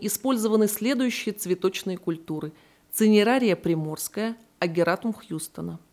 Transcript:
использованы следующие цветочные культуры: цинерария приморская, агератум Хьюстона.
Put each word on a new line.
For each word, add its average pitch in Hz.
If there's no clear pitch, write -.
использованы 220
следующие 240
цветочные 185
культуры: 156
цинерария 214
приморская, 170
агератум 170
Хьюстона. 165